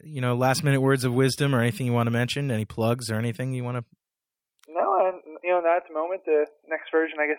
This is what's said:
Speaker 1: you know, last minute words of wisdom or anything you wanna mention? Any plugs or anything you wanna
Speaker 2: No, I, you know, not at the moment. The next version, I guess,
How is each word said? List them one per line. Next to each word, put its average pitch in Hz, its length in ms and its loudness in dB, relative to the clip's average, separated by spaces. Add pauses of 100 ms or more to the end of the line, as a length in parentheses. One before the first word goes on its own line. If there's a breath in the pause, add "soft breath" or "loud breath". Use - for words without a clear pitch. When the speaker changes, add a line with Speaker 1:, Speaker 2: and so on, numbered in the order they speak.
Speaker 1:
you 151 160 -10
know, 123 140 0
last 127 300 2
minute 139 180 2
words 135 220 4
of 120 100 0
wisdom 135 400 2
or 120 60 4
anything 120 260 0
you 120 80 0
wanna 117 160 2
mention? 123 400 -2
Any 107 160 -2
plugs 117 440 -2
or 110 40 -2
anything 120 400 -4
you 123 100 -6
wanna 123 200 -6 (840)
Speaker 2:
No, 160 120 -4
I, 190 320 2 (300)
you 180 80 -2
know, 180 100 2
not 170 180 2
at 175 100 -6
the 165 60 -12
moment. 175 320 -4
The 151 180 4 (240)
next 156 240 -8
version, 160 280 0
I 151 60 0
guess, 147 120 -2